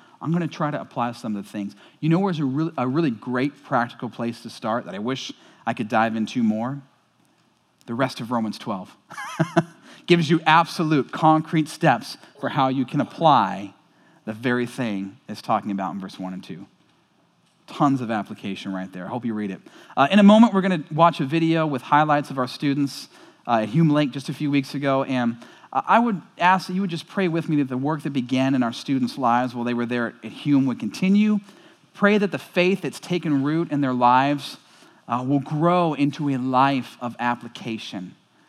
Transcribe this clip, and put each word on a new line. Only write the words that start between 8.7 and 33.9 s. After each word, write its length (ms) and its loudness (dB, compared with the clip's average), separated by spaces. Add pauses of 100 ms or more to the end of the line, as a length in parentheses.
<laughs> 500 -6
Gives 240 2
you 160 4
absolute 680 2
concrete 560 2
steps 500 -2 (220)
for 100 -4
how 200 0
you 160 0
can 140 -4
apply 760 2 (520)
the 80 -6
very 320 0
thing 520 -6 (100)
it's 140 -12
talking 300 -2
about 220 -4
in 60 -8
verse 180 -12
one 160 -10
and 100 -12
two. 220 -16 (1000)
Tons 340 0
of 100 -6
application 600 -6
right 180 -8
there. 140 -12
I 20 -12
hope 160 -8
you 100 -4
read 160 -4
it. 120 -10 (340)
Uh, 160 4
in 80 6
a 40 8
moment, 300 8
we're 80 2
gonna 300 -2
watch 300 2
a 40 0
video 400 0
with 160 -2
highlights 480 2
of 80 -6
our 100 -2
students, 600 -4 (400)
uh, 140 2
at 80 -4
Hume 200 4
Lake 220 2
just 180 -10
a 40 -6
few 180 -4
weeks 240 -2
ago. 280 0
And, 340 -2 (340)
uh, 140 -2
I 140 6
would 220 0 (160)
ask 300 2
that 60 -6
you 80 -2
would 80 -4
just 180 -8
pray 200 -2
with 220 -2
me 80 2
that 120 0
the 80 -4
work 260 -2
that 80 -6
began 440 0
in 80 2
our 100 -2
students' 440 -2
lives 380 0
while 100 -4
they 80 -2
were 120 -2
there 280 -4 (100)
at 80 -12
Hume 340 2
would 140 -2
continue. 600 2 (540)
Pray 240 4
that 140 2
the 80 -4
faith 420 2
that's 180 -6
taken 440 0
root 280 0
in 100 0
their 120 2